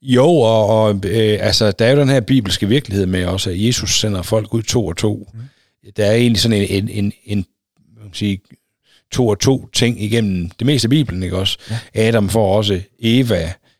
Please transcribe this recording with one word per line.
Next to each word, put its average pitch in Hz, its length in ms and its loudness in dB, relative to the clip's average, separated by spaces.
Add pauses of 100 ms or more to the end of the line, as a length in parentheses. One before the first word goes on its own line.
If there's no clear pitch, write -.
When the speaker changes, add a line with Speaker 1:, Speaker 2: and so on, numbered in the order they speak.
Speaker 1:
Jo, 127 280 4
og, 113 380 4
og, 107 380 2
øh, 107 360 2
altså, 101 300 2
der 113 140 0
er 120 60 4
jo 143 80 4
den 139 100 2
her 135 100 4
bibelske 104 480 0
virkelighed 101 380 0
med 90 200 -2
også, 92 240 -4
at 90 60 -6 (100)
Jesus 120 340 -2
sender 101 220 -2
folk 107 320 -2
ud 117 100 -2
to 110 240 -2
og 82 100 -8
to. 104 360 -4
Speaker 2:
Mm. 113 60 -18 (580)
Speaker 1:
Der 107 80 0
er 104 80 2
egentlig 117 280 2
sådan 110 200 2
en, 98 80 0
en, 98 200 -2
en, 101 240 -4 (120)
en, 101 200 -4 (480)
hvad 110 80 -20
kan - 60 -20
man 90 60 -20
sige, 101 260 -4 (720)
to 123 160 0
og 104 120 0
to 135 340 0
ting 117 300 0
igennem 104 460 -2
det - 180 -8
meste 135 180 0
af 110 40 0
Bibelen, 123 340 -2
ikke 90 140 -6
også? - 200 -4 (380)
Speaker 2:
Ja. 110 120 0
Speaker 1:
Adam 113 220 2
får 101 280 2
også 104 240 -2 (180)
Eva, 113 540 0 (260)